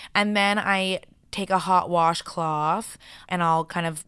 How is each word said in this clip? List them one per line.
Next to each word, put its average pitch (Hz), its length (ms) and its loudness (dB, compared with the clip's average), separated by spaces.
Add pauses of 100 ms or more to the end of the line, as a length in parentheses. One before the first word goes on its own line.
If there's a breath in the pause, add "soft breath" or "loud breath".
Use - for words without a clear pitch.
(140)
And 208 220 2
then 202 240 2
I 190 400 0 (320)
take 196 180 -6
a 190 80 2
hot 180 320 2
washcloth 165 1080 0 (320 loud breath)
and 180 140 -4
I'll 160 240 2
kind 170 220 -4
of 156 200 -8